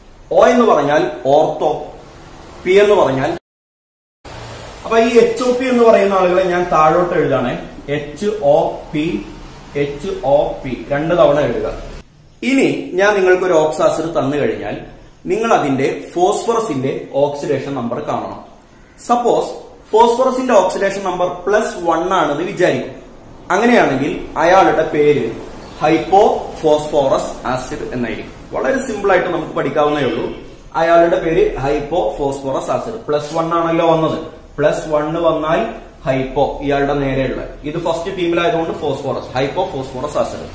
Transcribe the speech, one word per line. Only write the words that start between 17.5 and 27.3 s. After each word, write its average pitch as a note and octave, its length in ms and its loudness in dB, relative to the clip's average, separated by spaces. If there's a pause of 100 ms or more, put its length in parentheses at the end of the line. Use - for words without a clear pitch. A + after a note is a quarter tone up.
നമ്പർ B2 260 -4
കാണണം. G#2 560 -8 (500)
സപ്പോസ് A#3+ 440 2 (420)
ഫോസ്ഫറസിന്റെ B3 600 4
ഓക്സിഡേഷൻ F#3+ 500 2
നമ്പർ F3+ 240 -2
പ്ലസ് F#3 560 -2
വൺ E3+ 280 0
ആണെന്ന് D#3 320 0
വിചാരിക്കും. D#3 460 0 (600)
അങ്ങനെയാണെങ്കിൽ F3 840 2
അയാളുടെ D#3+ 520 4
പേര് D3 440 2 (460)
ഹൈപ്പോഫോസ്ഫോറസ് D#3 1700 2